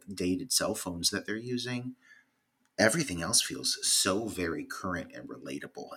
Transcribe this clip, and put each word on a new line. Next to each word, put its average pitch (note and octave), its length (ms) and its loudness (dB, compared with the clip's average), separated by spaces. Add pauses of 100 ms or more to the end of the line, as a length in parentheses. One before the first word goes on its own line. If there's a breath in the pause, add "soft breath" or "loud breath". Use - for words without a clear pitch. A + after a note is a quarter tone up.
(120)
dated F2+ 400 0
cell F#2 240 2
phones E2+ 340 0
that G2 160 -2
they're G#2 100 -2
using, B2 600 -4 (840)
everything G2 420 4
else F#2 220 4
feels - 400 -2
so G#2 460 4
very E2+ 360 -2
current F2 480 -4
and - 160 -12
relatable. - 680 -8